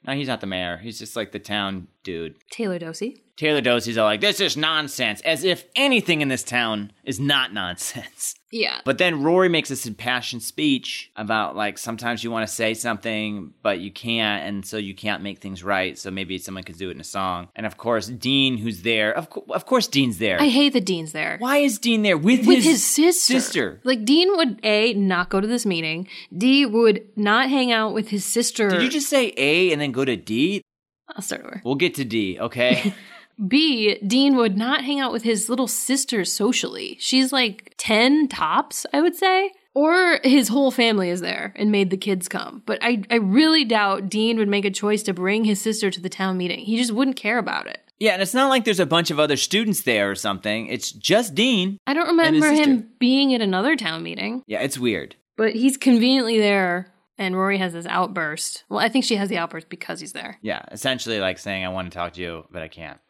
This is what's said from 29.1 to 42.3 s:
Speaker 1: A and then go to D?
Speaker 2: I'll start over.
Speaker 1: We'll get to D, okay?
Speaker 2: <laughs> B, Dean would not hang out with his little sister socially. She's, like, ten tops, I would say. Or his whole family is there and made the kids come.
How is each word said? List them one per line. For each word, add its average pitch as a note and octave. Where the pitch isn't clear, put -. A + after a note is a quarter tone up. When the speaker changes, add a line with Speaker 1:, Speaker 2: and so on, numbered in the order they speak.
Speaker 1:
A D#3+
and D3
then C#3+
go A#2+
to B2
D? C3+
Speaker 2:
I'll G3
start -
over. -
Speaker 1:
We'll C3
get E3+
to C#3
D, G#2
okay? B2
Speaker 2:
<laughs> -
B, A#3+
Dean C4+
would A3
not B3+
hang C#4
out B3+
with A3+
his A3+
little B3
sister B3
socially. -
She's, C4
like, A#3+
ten C4
tops, F#3
I C#4+
would F4
say. F#4+
Or E4
his C4
whole C4+
family A3+
is F3+
there F3+
and G#3
made G3
the F#3+
kids F#3+
come. -